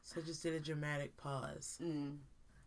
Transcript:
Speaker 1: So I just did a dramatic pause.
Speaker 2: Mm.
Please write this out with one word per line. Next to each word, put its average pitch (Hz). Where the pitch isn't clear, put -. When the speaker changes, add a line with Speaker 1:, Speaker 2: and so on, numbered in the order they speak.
Speaker 1:
So -
I 156
just 160
did 165
a 160
dramatic 147
pause. 139
Speaker 2:
Mm. 147